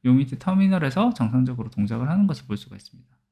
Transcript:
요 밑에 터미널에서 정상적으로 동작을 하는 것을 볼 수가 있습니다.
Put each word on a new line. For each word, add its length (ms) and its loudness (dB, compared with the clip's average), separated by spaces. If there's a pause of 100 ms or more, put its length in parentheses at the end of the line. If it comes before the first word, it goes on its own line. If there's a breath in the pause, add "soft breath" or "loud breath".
요 80 6
밑에 240 0
터미널에서 720 2
정상적으로 560 -2
동작을 400 -4
하는 180 2
것을 200 -4
볼 100 -6
수가 200 -14
있습니다. 440 -20 (120)